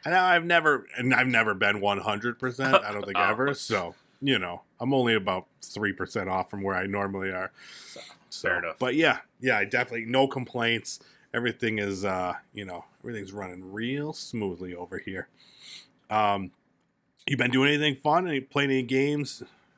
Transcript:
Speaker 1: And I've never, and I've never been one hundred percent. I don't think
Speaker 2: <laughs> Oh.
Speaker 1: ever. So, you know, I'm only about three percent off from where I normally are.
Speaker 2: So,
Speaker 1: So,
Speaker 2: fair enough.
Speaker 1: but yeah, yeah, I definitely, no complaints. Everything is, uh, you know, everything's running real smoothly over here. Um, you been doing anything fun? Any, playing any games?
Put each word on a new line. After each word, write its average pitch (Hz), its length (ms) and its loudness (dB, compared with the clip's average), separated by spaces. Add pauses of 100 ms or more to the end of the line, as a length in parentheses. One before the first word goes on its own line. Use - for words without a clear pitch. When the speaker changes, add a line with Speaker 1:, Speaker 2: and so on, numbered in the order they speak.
Speaker 1:
And 175 100 0
I've 180 280 4
never, 156 440 4 (100)
and 127 160 2
I've 127 140 4
never 113 260 4
been 101 280 2
one 101 180 2
hundred 107 400 -2
percent. 131 440 2
I 208 80 -6
don't - 140 -6
think 92 120 -4
Speaker 2:
<laughs> - 20 4
Oh. 90 100 4
Speaker 1:
ever. 127 240 0
So, 92 400 -2 (280)
you 135 180 2
know, 87 240 -6 (160)
I'm 120 140 -2
only 123 200 4
about 95 320 0 (160)
three 104 320 -2
percent 92 360 -4
off 92 200 -2
from 101 140 -8
where 95 120 -2
I 92 120 -2
normally 98 420 -4
are. 92 220 -6 (340)
Speaker 2:
So, - 140 -18 (300)
Speaker 1:
So, - 200 -8
Speaker 2:
fair 90 100 2
enough. 85 200 -6
Speaker 1:
but 127 160 0
yeah, 151 240 4 (200)
yeah, 123 180 2
I 101 80 0
definitely, 120 400 -2
no 127 220 4
complaints. 117 720 -2 (320)
Everything 117 480 -2
is, 98 260 -2
uh, 90 280 -2 (200)
you 104 120 -10
know, 87 200 -12 (180)
everything's 101 300 -10
running 92 380 -12
real 135 420 -6
smoothly 92 600 -6
over 90 240 -12
here. 95 300 -10 (800)
Um, 101 420 2 (760)
you 139 100 0
been 123 140 2
doing 131 180 6
anything 147 260 2
fun? 165 320 2
Any, 147 120 -2
playing 139 320 0
any 131 120 2
games? 139 600 0 (340)